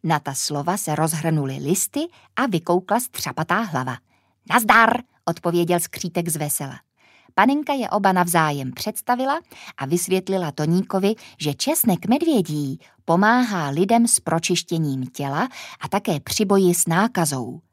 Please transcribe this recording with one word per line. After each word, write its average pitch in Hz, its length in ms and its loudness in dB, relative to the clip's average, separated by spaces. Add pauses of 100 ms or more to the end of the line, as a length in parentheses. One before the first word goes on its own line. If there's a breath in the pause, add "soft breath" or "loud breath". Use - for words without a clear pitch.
Na 160 160 2
ta 139 140 -8
slova 147 440 -2
se 151 180 -2
rozhrnuly 156 640 -2
listy 190 500 -2 (280 soft breath)
a 269 100 0
vykoukla 185 540 0
střapatá 175 600 -4
hlava. 131 360 -6 (520)
„Nazdar,“ 226 520 6 (240)
odpověděl 170 540 0
skřítek 170 500 -6
zvesela. 147 500 -6 (560 soft breath)
Panenka 277 380 2
je 254 160 -2
oba 196 220 2
navzájem 160 600 2
představila 254 680 -4 (380 loud breath)
a 135 80 -6
vysvětlila 185 680 -2
Toníkovi, 190 640 0 (220 loud breath)
že 147 160 -4
česnek 233 520 -2
medvědí 185 760 0 (260 soft breath)
pomáhá 208 640 2
lidem 202 380 2
s - 120 2
pročištěním 160 840 -2
těla 143 440 -4 (300 loud breath)
a - 80 -12
také 196 320 -2
při - 260 -2
boji 190 300 4
s - 120 0
nákazou. 165 760 0 (120)